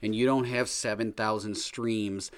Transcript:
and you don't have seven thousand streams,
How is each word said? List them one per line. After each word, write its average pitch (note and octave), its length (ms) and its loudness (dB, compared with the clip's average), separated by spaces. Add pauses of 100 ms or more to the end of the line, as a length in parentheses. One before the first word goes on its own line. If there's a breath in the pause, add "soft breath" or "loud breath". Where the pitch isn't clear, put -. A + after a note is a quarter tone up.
and A2 120 0
you A#2+ 120 4
don't C3+ 180 4
have B2 240 0
seven A2 440 -2
thousand G#2+ 440 0
streams, G#2+ 800 -2